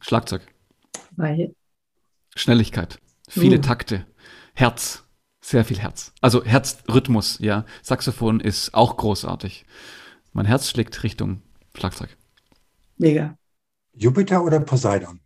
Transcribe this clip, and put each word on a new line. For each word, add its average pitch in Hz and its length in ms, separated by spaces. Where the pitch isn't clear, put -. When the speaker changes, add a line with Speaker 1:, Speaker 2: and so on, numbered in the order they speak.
Speaker 1:
Schlagzeug. 113 400
Speaker 2:
Weil? 160 380
Speaker 1:
Schnelligkeit. 113 640
Viele 180 280
Speaker 2:
Uh. 143 40
Speaker 1:
Takte. 120 440
Herz. - 500
Sehr 120 240
viel 98 140
Herz. - 420
Also 123 220
Herzrhythmus, 117 960
ja. 104 260
Saxophon 113 580
ist - 340
auch 117 240
großartig. - 680
Mein 104 120
Herz 127 240
schlägt - 340
Richtung 98 380
Schlagzeug. - 400
Speaker 2:
Mega. 151 380
Speaker 3:
Jupiter 180 480
oder 156 160
Poseidon? 107 680